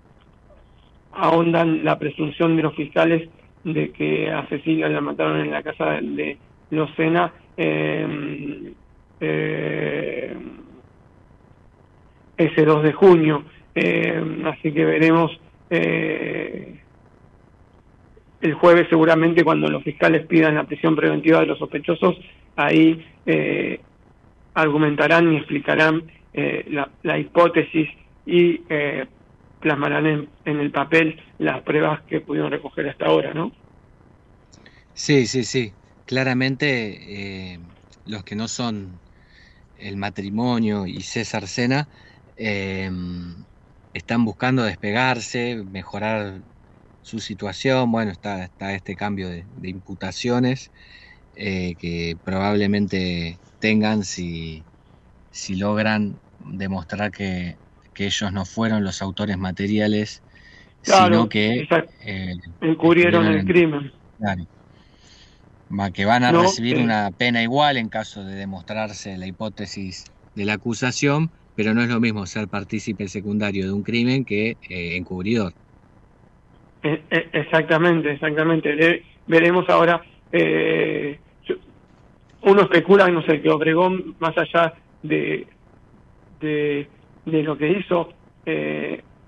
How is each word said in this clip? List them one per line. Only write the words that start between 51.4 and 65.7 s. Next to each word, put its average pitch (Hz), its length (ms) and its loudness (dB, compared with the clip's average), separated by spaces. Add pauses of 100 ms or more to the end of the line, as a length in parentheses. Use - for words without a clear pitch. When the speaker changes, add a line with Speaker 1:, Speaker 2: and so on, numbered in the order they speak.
Speaker 2:
que 85 460 -6
probablemente 95 1120 -2 (220)
tengan 107 440 2
si, 82 580 -10 (720)
si - 240 -8
logran 107 600 0 (280)
demostrar 95 680 -6
que, 90 460 -6 (360)
que 98 140 -6
ellos 98 260 -4
no 95 120 -4
fueron 110 400 -2
los 95 180 -6
autores 98 340 -4
materiales, 104 840 -2 (640)
Speaker 1:
Claro, 190 220 6
Speaker 2:
sino - 220 4
que, 110 340 0
Speaker 1:
exacto. 160 300 0 (120)
Speaker 2:
eh, 95 300 -8 (260)
Speaker 1:
Encubrieron 165 640 4
Speaker 2:
estuvieron - 0 -
Speaker 1:
el 160 140 2
Speaker 2:
en 95 60 -2
Speaker 1:
crimen. 151 460 2 (260)
Speaker 2:
Claro. 95 280 -6 (1300)